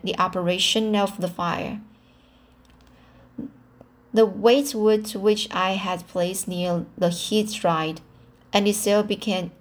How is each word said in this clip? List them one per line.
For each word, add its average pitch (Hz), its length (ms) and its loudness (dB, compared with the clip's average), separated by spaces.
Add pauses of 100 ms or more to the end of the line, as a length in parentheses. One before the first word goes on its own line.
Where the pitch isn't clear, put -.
the 185 140 -4
operation 185 800 0
of 202 260 0
the 175 80 -2
fire. - 500 -6 (2250)
The 220 120 6
wet 233 500 2
wood 214 400 2
which 214 360 2
I 190 220 0
had 185 340 -6
placed 185 400 -2
near 175 380 -2 (120)
the 175 120 2
heat 214 440 0
dried, 160 480 -2 (500)
and 202 160 4
itself 208 400 2
became 196 540 -4